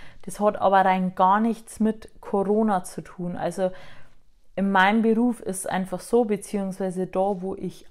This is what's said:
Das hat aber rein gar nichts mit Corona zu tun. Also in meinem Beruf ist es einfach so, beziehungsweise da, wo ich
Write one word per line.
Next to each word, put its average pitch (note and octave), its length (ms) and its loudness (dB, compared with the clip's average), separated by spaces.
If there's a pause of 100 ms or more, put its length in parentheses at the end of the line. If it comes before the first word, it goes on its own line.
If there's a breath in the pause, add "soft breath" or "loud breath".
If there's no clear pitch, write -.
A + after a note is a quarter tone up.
(220 loud breath)
Das - 180 -8
hat G#3 200 2
aber F#3+ 240 6
rein F#3 300 2
gar G3 260 4
nichts A3+ 400 -2
mit A3 280 -2 (120)
Corona G3+ 640 0
zu - 180 -12
tun. F3 340 -8
Also F#3 340 -2 (840 loud breath)
in G3 180 0
meinem G3 300 6
Beruf A3+ 380 2
ist F#3 180 -8
es - 80 -8
einfach F#3 340 -4
so, A#3+ 240 2
beziehungsweise F#3+ 840 -4
da, F#3+ 360 -2
wo F#3+ 120 -6
ich - 360 -10